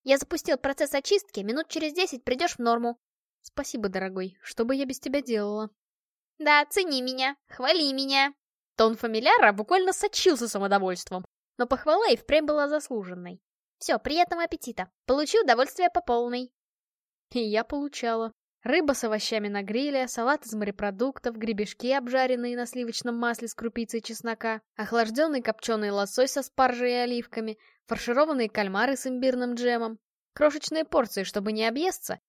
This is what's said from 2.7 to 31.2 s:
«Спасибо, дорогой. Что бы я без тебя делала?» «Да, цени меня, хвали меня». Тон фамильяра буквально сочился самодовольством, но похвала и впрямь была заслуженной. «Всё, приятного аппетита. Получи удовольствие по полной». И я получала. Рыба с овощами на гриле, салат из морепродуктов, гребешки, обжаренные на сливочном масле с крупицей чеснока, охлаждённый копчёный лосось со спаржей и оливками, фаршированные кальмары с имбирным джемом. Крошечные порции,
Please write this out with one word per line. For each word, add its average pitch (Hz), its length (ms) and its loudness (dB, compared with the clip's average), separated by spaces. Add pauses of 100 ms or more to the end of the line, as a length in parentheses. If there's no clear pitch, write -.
«Спасибо, 247 480 -6
дорогой. 190 540 -6
Что - 220 -4
бы 254 100 0
я 269 100 -2
без 262 140 -8
тебя 277 240 -4
делала?» 214 480 -4 (680)
«Да, 294 280 4
цени 302 340 -2
меня, 262 360 -2 (120)
хвали 285 440 0
меня». 277 420 0 (420)
Тон 220 200 4
фамильяра 233 560 4
буквально 370 400 2
сочился 294 560 2
самодовольством, 196 760 0 (320)
но 247 100 -2
похвала 311 420 2
и 240 80 6
впрямь 302 300 2
была 294 220 2
заслуженной. 185 720 -6 (380)
«Всё, 240 220 0
приятного 339 420 0
аппетита. 247 480 -8 (160)
Получи 302 340 4
удовольствие 277 480 4
по 240 120 0
полной». 240 520 -2 (800)
И 240 100 0
я 214 240 4
получала. 240 680 -2 (320)
Рыба 285 280 4
с 254 120 -2
овощами 214 420 0
на 202 160 -2
гриле, 254 460 0
салат 254 360 0
из 220 80 -12
морепродуктов, 214 840 -4
гребешки, 220 560 -2
обжаренные 247 640 0
на 240 100 -4
сливочном 240 500 -6
масле 233 300 -4
с - 80 -10
крупицей 226 460 -6
чеснока, 226 600 -6 (140)
охлаждённый 233 680 0
копчёный 214 480 -2
лосось 202 420 0
со 277 100 -4
спаржей 247 480 0
и 247 60 0
оливками, 240 600 -4 (300)
фаршированные 240 640 0
кальмары 214 460 0
с - 100 -6
имбирным 247 480 0
джемом. 233 460 -2 (340)
Крошечные 302 500 0
порции, 233 380 0